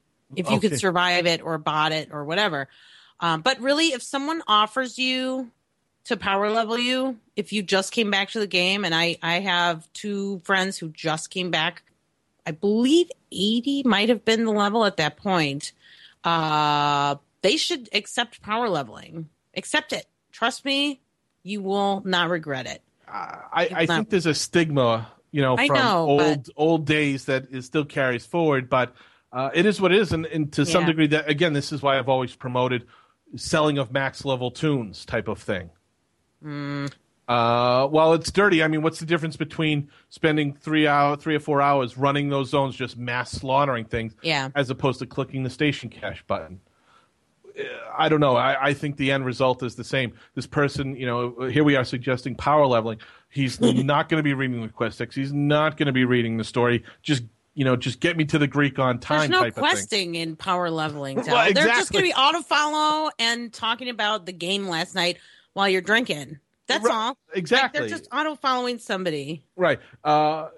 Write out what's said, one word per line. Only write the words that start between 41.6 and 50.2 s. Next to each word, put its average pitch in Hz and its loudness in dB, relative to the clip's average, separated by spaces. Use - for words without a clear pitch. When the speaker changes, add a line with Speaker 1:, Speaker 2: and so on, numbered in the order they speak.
Speaker 2:
hours 139 2
running 139 2
those 139 -2
zones, 139 0
just 123 -8
mass 120 -4
slaughtering 131 0
things, 113 -6
Speaker 1:
Yeah. 139 0
Speaker 2:
as 127 0
opposed 131 -2
to 131 -6
clicking 135 -6
the 127 -4
station 135 -2
cash 98 -10
button? 90 -6
Uh, 139 -8
I 160 2
don't 151 4
know. 131 6
I, 135 2
I 143 2
think 143 -6
the 135 0
end 135 0
result 127 0
is 117 -6
the 120 -12
same. 131 -2